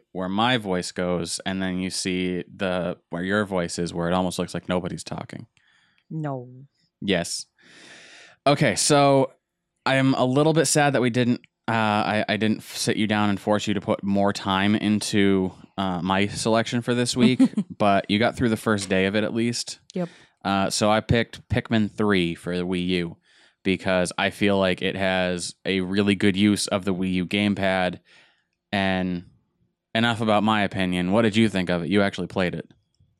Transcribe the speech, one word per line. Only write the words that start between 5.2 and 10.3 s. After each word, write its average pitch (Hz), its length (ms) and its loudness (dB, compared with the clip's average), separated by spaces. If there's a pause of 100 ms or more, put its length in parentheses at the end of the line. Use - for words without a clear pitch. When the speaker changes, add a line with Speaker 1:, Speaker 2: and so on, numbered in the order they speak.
Speaker 2:
No. 139 400 -8 (520)
Speaker 1:
Yes. 90 440 -2 (1000)
Okay, 139 300 4
so 139 560 4 (540)
I 135 100 2
am 135 180 4
a 123 120 2
little 147 280 4